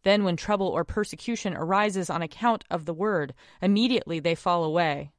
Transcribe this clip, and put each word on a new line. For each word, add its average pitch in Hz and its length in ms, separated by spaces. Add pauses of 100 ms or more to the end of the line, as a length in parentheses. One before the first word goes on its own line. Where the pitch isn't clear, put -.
Then 208 200
when 175 140
trouble 196 300
or 165 180
persecution 208 680
arises 190 560
on 165 100
account 220 480
of 165 160
the 165 80
word, 160 400 (280)
immediately 202 580
they 165 160
fall 175 280
away. 156 560